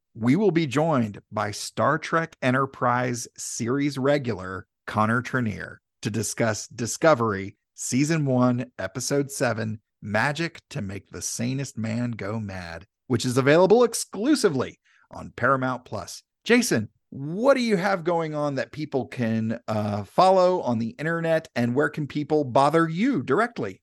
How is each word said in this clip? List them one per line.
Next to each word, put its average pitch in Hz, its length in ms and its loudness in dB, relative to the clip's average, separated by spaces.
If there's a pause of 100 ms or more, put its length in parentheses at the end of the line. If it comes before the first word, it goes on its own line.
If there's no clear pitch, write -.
(140)
we 120 220 2
will 208 140 4
be 165 160 2
joined 127 540 0 (120)
by 104 180 -2
Star 127 480 0
Trek 165 440 -4
Enterprise 127 840 0 (100)
series 139 640 -4
regular 117 680 -2 (200)
Connor 110 360 2
Trenier 110 580 -4 (220)
to 120 80 -4
discuss 110 580 -2
Discovery 113 880 0 (180)
Season 147 520 0
One, 123 400 2 (120)
Episode 139 520 -4
Seven, 113 500 -4 (220)
Magic 139 580 -2 (100)
to 110 120 -8
Make 98 280 -10
the 90 120 -12
Sanest 131 560 -6
Man 113 340 -4
Go 104 260 -6
Mad, 92 480 -10 (200)
which 127 180 0
is 123 140 0
available 165 460 6
exclusively 196 920 0 (320)
on 90 260 -14
Paramount 127 480 0
Plus. - 380 -12 (220)
Jason, 180 440 2 (220)
what 190 440 2
do 262 80 -2
you 226 140 2
have 190 260 0
going 165 320 -2
on 147 220 -2
that 120 160 -4
people 143 340 -4
can, 113 600 -2
uh, 104 360 -2
follow 185 580 4
on 120 160 0
the 117 200 -2
internet, 165 560 -2
and 120 200 0
where 147 160 2
can 151 160 -6
people 147 380 0
bother 147 440 4
you 185 340 0
directly 127 600 -2